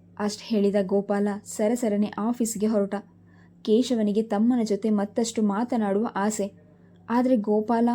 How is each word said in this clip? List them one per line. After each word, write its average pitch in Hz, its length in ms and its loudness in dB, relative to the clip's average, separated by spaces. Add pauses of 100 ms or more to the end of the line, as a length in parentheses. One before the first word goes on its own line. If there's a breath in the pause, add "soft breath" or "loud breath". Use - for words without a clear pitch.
(180)
ಅಷ್ಟ್ 208 240 -4
ಹೇಳಿದ 202 320 0 (120)
ಗೋಪಾಲ 202 420 0 (160)
ಸರಸರನೆ 208 720 -2
ಆಫೀಸ್ಗೆ 220 480 -2
ಹೊರಟ. 202 280 0 (680 soft breath)
ಕೇಶವನಿಗೆ 220 600 2
ತಮ್ಮನ 226 400 2
ಜೊತೆ 214 280 0
ಮತ್ತಷ್ಟು 214 520 -2
ಮಾತನಾಡುವ 214 720 0
ಆಸೆ, 226 380 -2 (580 soft breath)
ಆದ್ರೆ 254 260 4
ಗೋಪಾಲ 214 580 2